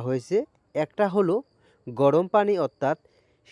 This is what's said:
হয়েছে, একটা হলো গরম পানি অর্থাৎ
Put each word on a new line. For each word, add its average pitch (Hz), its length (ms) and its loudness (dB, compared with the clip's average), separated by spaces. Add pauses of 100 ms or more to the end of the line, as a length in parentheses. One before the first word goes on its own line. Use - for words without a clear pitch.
হয়েছে, 131 300 -2 (380)
একটা 160 300 -2 (100)
হলো 196 200 2 (520)
গরম 139 380 2 (100)
পানি 208 180 2 (120)
অর্থাৎ 139 320 -2 (540)